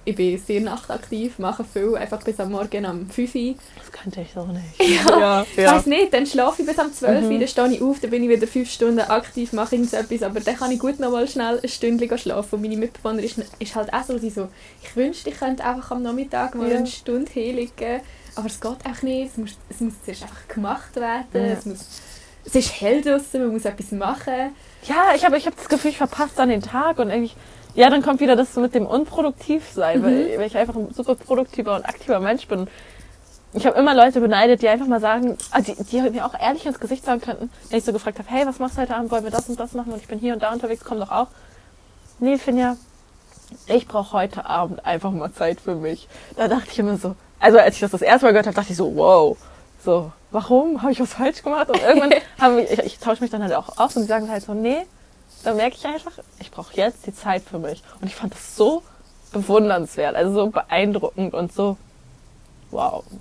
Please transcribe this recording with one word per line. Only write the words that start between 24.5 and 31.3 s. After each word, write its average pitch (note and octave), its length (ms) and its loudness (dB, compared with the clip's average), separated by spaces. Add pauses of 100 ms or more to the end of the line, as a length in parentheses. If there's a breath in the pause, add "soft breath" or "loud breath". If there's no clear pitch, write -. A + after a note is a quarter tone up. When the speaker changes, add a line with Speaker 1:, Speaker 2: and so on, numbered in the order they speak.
Speaker 2:
Ja, E4+ 320 4
ich D4 100 2
hab, D4 80 6
ich D4 140 0
hab - 80 -2
das - 140 -14
Gefühl, D4+ 220 2
ich D4 60 -12
verpasse C#4+ 400 -2
dann C4 120 4
den G#3+ 120 2
Tag D4+ 380 -2
und A3 100 0
irgendwie, A3+ 240 -2 (420 loud breath)
ja, B3 140 10
dann C#4 120 6
kommt B3+ 180 2
wieder C4 160 6
das B3 200 0
mit B3 180 0
dem A3+ 140 2
Unproduktivsein, C#4+ 1160 0
weil, B3 80 4 (240)
Speaker 1:
Mhm. G3 40 -2
Speaker 2:
weil G#3 80 0
ich A3 100 -4
einfach A#3 180 0
ein A3 180 -6
super B3 220 -2
produktiver A#3+ 600 -2